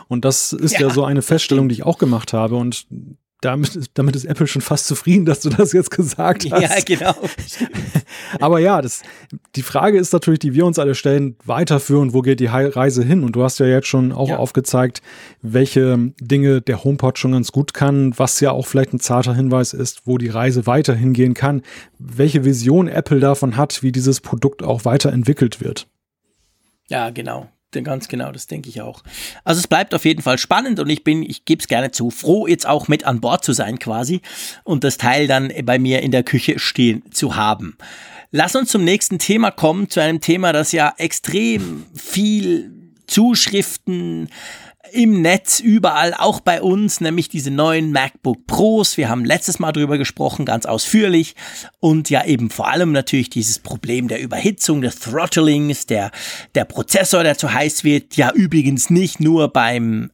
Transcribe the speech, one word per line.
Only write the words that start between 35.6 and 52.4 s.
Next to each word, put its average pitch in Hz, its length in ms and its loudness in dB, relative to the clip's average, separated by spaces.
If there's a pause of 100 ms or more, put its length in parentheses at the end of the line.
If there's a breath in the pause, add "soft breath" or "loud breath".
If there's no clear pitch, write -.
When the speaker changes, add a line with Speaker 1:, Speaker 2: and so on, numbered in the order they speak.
Speaker 2:
bei 127 140 2
mir 127 240 2
in 135 80 -2
der 123 120 2
Küche - 360 -2
stehen 117 440 0 (100)
zu 127 220 -2
haben. 104 440 -2 (520 loud breath)
Lass 165 260 0
uns 262 140 -2
zum 196 140 2
nächsten 185 340 0
Thema 214 320 0
kommen, 180 380 0
zu - 120 -2
einem 160 200 0
Thema, 175 320 0
das 147 200 0
ja 151 260 2
extrem 180 880 -4 (100)
viel 190 960 -2 (140)
Zuschriften 180 1200 0 (640 loud breath)
im 220 300 4
Netz, 180 360 2
überall, 175 540 2
auch 170 280 0
bei 170 200 0
uns, 190 400 0
nämlich 165 300 -2
diese 143 200 -6
neuen 156 420 0
MacBook 131 540 -2
Pros. 214 520 2
Wir 131 100 0
haben 120 160 -2
letztes 170 340 -2
Mal 156 140 -2
drüber 147 240 0
gesprochen, 139 480 -4
ganz 113 220 -2
ausführlich. 175 680 2 (460 loud breath)
Und 156 300 2
ja 139 160 0
eben 123 240 0